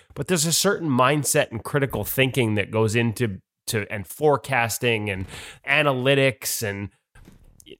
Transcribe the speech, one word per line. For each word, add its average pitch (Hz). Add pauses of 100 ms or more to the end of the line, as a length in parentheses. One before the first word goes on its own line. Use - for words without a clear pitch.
(140)
but 139
there's 165
a 165
certain 165
mindset 139
and 113
critical 123
thinking 123
that 104
goes 110
into, 117 (260)
to, 104
and 104
forecasting 120
and 95 (420)
analytics. 139
And 101 (880)